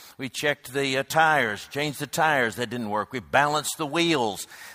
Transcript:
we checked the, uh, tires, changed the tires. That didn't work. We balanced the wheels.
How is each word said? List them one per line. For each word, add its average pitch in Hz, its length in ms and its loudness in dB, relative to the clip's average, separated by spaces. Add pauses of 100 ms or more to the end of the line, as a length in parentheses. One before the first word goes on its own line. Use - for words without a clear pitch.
(180)
we 135 100 -8
checked 139 460 -4
the, 135 240 0
uh, 135 60 0
tires, 143 640 2
changed 143 320 -4
the 147 60 -6
tires. 135 500 2
That 120 120 -4
didn't 117 220 -6
work. 104 220 -4
We 131 80 -6
balanced 147 580 2
the 160 80 -4
wheels. 143 600 0 (280)